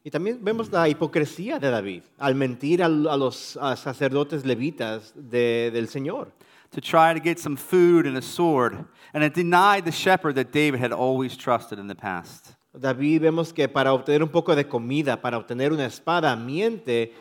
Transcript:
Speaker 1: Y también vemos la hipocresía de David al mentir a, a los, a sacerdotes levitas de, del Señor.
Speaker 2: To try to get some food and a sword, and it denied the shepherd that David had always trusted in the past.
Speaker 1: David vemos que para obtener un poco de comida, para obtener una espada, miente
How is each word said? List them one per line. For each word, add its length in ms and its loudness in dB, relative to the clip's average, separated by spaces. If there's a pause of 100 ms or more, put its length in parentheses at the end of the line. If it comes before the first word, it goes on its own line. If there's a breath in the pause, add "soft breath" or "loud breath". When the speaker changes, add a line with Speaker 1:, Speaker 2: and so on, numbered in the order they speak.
Speaker 1:
Y 40 -16
también 340 -6
vemos 260 -4
la 200 2
hipocresía 720 -2
de 100 0
David 320 -4 (180)
al 160 2
mentir 460 0
a, 60 4
a 280 2
los, 400 -4
a 220 -4
sacerdotes 640 -2
levitas 720 -4
de, 560 0
del 160 -2
Señor. 440 -8 (400 soft breath)
Speaker 2:
To 100 -10
try 320 4
to 100 -4
get 160 0
some 160 -6
food 500 6
and 120 -4
a 40 -4
sword, 600 0 (300 soft breath)
and 100 0
it 100 2
denied 520 4
the 80 -2
shepherd 420 2
that 160 0
David 300 2
had 100 0
always 460 -2
trusted 420 -2
in 80 -12
the 80 -12
past. 600 -10 (220)
Speaker 1:
David 440 0
vemos 320 0
que 160 0
para 240 2
obtener 300 2
un 60 -2
poco 260 0
de 120 0
comida, 540 -2
para 160 -4
obtener 340 -2
una 140 0
espada, 500 0
miente 840 -4